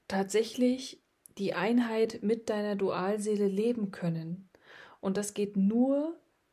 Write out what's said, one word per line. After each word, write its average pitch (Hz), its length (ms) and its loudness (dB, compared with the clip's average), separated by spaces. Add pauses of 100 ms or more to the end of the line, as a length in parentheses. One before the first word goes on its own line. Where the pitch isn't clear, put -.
tatsächlich 226 920 0 (380)
die 190 160 -2
Einheit 226 640 2
mit 226 300 0
deiner 208 240 0
Dualseele 202 720 0
leben 214 420 0
können. 165 640 -6 (480)
Und 196 180 -2
das 202 160 -6
geht 202 240 -4
nur, 269 600 2 (340)